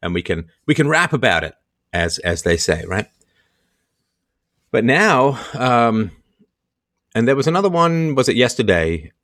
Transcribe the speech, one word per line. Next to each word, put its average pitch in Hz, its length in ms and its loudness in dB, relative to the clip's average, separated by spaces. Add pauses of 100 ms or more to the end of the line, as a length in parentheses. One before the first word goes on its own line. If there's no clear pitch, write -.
and 87 100 -4
we 87 100 -4
can, 82 280 -6 (160)
we 151 80 2
can 147 140 0
rap 160 240 0
about 107 320 2
it, 78 100 -10 (380)
as, 85 260 -2
as 85 240 -4
they 87 140 2
say, 82 320 -2
right? 92 180 -4 (1700)
But 113 120 2
now, 139 540 2 (160)
um, 117 560 0 (1000)
and 113 140 0
there 135 80 4
was 139 140 0
another 185 200 0
one, 165 460 0
was 131 140 2
it - 80 2
yesterday? 87 760 0 (140)